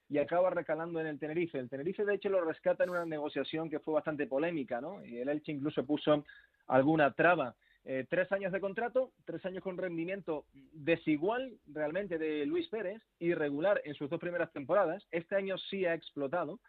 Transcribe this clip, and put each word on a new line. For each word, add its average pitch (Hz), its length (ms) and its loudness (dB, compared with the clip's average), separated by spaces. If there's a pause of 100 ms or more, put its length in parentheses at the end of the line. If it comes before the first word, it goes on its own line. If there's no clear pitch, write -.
y 143 100 0
acaba 170 320 4
recalando 165 500 -2
en 160 80 -2
el 147 100 -6
Tenerife. 156 400 -2
El 127 100 -6
Tenerife, 156 360 -4
de 202 100 2
hecho, 202 140 -4
lo 185 160 2
rescata 175 400 2
en 180 60 -2
una 175 140 0
negociación 156 640 -4
que 147 120 -4
fue 160 140 -2
bastante 147 340 0
polémica, 135 520 -2
¿no? 165 240 -10
Y 120 140 -10
el 127 100 -2
Elche 151 220 -2
incluso 143 340 -2
puso 151 400 2 (420)
alguna 139 460 6
traba. 160 440 4 (280)
Eh, 131 240 -2
tres 180 240 0
años 196 200 -2
de 190 80 0
contrato, 233 520 -2 (120)
tres - 220 -8
años 185 160 -6
con 190 160 -6
rendimiento 170 680 -4 (280)
desigual 165 920 0
realmente 160 520 -2
de 151 260 0
Luis 165 240 0
Pérez, 202 340 -6 (160)
irregular 165 680 2
en 147 100 -8
sus 139 160 -6
dos 160 100 -2
primeras 170 320 -2
temporadas. 170 580 2
Este 170 240 -4
año 190 220 0
sí 185 300 -2
ha 165 80 2
explotado 143 760 -4